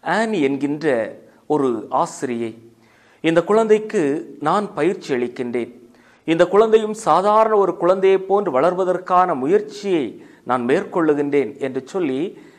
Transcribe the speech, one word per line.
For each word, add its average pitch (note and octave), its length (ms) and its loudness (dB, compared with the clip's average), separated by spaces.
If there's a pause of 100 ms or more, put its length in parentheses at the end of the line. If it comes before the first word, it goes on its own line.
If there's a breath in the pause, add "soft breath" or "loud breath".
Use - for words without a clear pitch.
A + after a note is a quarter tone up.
ஆனி G#3 400 -2
என்கின்ற C#3 760 -2 (300 soft breath)
ஒரு B2+ 440 -2
ஆசிரியை, B2+ 720 -4 (560 soft breath)
"இந்த E3 220 2
குழந்தைக்கு G#3 1000 0
நான் F#3 340 -2
பயிற்சி E3 400 -2
அளிக்கின்றேன், B2 640 -6 (440 soft breath)
இந்த E3 220 2
குழந்தையும் G#3+ 480 2
சாதாரண G#3 640 2
ஒரு F#3 200 2
குழந்தையைப் F#3+ 520 2
போன்று F#3+ 320 0
வளர்வதற்கான F3+ 760 0
முயற்சியை D#3+ 880 -2 (200 loud breath)
நான் A#2+ 220 -2
மேற்கொள்ளுகின்றேன்" C#3+ 920 0
என்று C3 260 -6
சொல்லி D#3+ 540 -4 (200 loud breath)